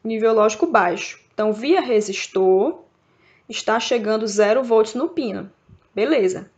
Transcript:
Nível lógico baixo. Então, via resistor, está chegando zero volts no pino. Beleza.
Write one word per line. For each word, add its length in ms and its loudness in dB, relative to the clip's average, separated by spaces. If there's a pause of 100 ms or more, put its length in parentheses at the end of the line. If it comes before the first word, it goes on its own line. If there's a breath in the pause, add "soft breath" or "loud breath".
Nível 320 0
lógico 320 2
baixo. 640 -2
Então, 200 -2
via 280 0
resistor, 1000 0 (680 soft breath)
está 300 -2
chegando 480 -2
zero 380 2
volts 320 2
no 120 -2
pino. 400 -6 (460)
Beleza. 640 0